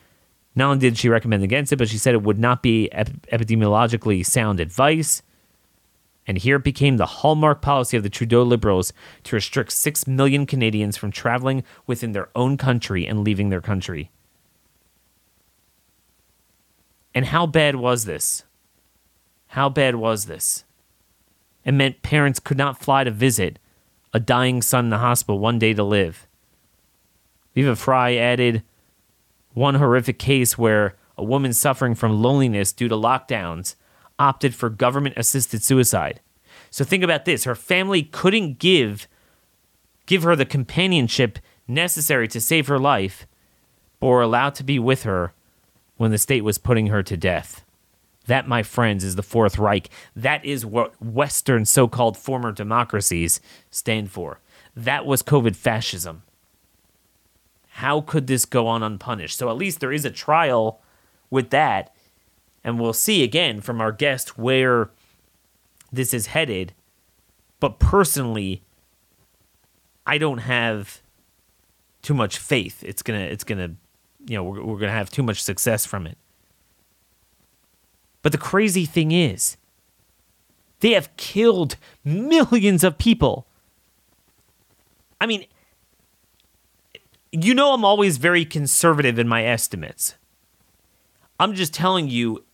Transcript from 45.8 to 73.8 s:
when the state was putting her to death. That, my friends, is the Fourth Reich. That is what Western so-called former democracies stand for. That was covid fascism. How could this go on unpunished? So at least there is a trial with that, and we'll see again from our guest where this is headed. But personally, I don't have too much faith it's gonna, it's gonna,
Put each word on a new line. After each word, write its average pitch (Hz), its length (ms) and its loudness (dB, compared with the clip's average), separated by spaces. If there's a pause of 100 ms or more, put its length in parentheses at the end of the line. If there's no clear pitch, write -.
when 113 140 0
the 107 80 0
state 120 260 0
was 107 140 -2
putting 113 300 0
her 101 140 0
to 92 140 -6
death. 82 480 -4 (640)
That, 131 220 0
my 120 140 0
friends, 104 420 -2
is 92 120 -6
the 101 60 -4
Fourth 110 360 0
Reich. 101 300 0 (260)
That 143 300 -2
is 139 220 -6
what 113 340 -4
Western 117 640 0
so-called 120 520 2
former 123 360 -6
democracies 101 880 -2 (300)
stand 107 400 -6
for. 82 300 -14 (340)
That 127 320 -4
was 139 160 0
covid 117 340 2
fascism. 95 640 -6 (1500)
How 147 320 -4
could 151 260 -4
this 127 180 0
go 120 220 0
on 113 160 -2
unpunished? 104 560 -8
So 123 100 -4
at 113 80 -4
least 190 240 -6
there 135 120 -4
is 147 120 -4
a 123 60 -6
trial 127 720 0 (480)
with 127 200 -2
that, 131 440 0 (680)
and 117 160 -4
we'll 117 120 0
see 196 300 2
again 123 380 -2
from 117 200 -6
our 110 120 -2
guest 135 440 -4
where 123 540 0 (1000)
this 127 200 -4
is 117 140 -4
headed. 104 480 -4 (880)
But - 180 -2
personally, 117 840 0 (1400)
I 147 140 -2
don't 143 200 -2
have 117 640 -4 (1000)
too 147 120 -2
much 113 240 -2
faith - 460 -4
it's 95 180 -12
gonna, 107 180 -6
it's 95 240 -8
gonna, 90 320 -8 (500)